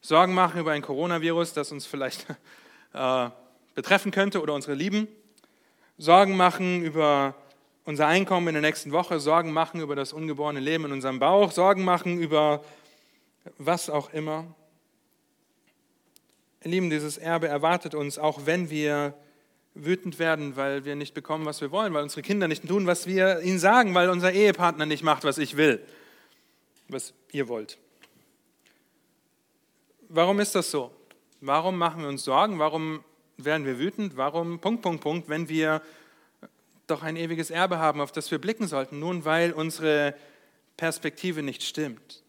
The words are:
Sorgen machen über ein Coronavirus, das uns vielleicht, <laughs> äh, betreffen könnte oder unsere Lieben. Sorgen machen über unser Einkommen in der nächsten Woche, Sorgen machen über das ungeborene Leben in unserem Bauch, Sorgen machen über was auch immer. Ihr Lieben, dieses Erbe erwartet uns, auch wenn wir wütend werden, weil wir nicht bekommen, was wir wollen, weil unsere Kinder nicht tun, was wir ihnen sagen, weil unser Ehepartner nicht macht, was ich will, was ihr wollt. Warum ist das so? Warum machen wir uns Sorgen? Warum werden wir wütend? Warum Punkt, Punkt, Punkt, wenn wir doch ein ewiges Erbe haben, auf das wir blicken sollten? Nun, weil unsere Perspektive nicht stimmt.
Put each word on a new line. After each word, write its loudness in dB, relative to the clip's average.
Sorgen 4
machen 2
über 0
ein -2
Coronavirus, -2
das -6
uns -12
vielleicht, -8
<laughs> -20
äh, 0
betreffen 2
könnte 0
oder -2
unsere -4
Lieben. 0
Sorgen 8
machen 2
über 2
unser 0
Einkommen 2
in -2
der 0
nächsten -2
Woche, 0
Sorgen 2
machen -2
über -6
das -6
ungeborene -6
Leben -2
in -6
unserem -4
Bauch, 4
Sorgen 4
machen 0
über 2
was -2
auch -4
immer. -8
Ihr -4
Lieben, 0
dieses -4
Erbe -2
erwartet 0
uns, -6
auch -2
wenn 0
wir -2
wütend -4
werden, 0
weil -4
wir -6
nicht -10
bekommen, -6
was -6
wir -6
wollen, -2
weil 0
unsere -8
Kinder 0
nicht -4
tun, 0
was 0
wir 2
ihnen 0
sagen, 6
weil 6
unser 2
Ehepartner 4
nicht -4
macht, 2
was 0
ich -4
will, 4
was -10
ihr -4
wollt. -10
Warum 2
ist -2
das -2
so? -6
Warum 0
machen -2
wir -6
uns -8
Sorgen? 2
Warum -2
werden -2
wir -4
wütend? -4
Warum -4
Punkt, -2
Punkt, -4
Punkt, -4
wenn -4
wir 0
doch -4
ein -6
ewiges -4
Erbe 0
haben, 2
auf -4
das -6
wir -2
blicken -4
sollten? -6
Nun, -4
weil 2
unsere 0
Perspektive -4
nicht -8
stimmt. -8